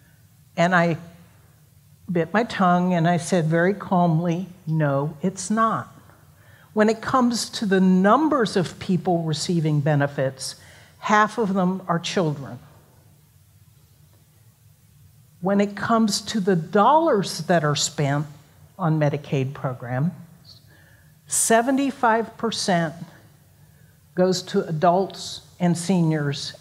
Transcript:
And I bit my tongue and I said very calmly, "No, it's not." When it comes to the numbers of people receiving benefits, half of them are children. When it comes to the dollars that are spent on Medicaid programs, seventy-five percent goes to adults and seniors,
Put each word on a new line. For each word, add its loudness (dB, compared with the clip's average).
And 2
I 2
bit -2
my 2
tongue 2
and 2
I 2
said 0
very 2
calmly, 0
"No, -2
it's -6
not." -2
When 2
it -2
comes 0
to -6
the 2
numbers 4
of -2
people -2
receiving 0
benefits, -2
half 2
of -2
them 0
are 0
children. -4
When 2
it 0
comes 0
to -4
the 2
dollars 2
that 2
are 0
spent -2
on 0
Medicaid -2
programs, -4
seventy-five 0
percent -2
goes 0
to -4
adults -2
and 2
seniors, -2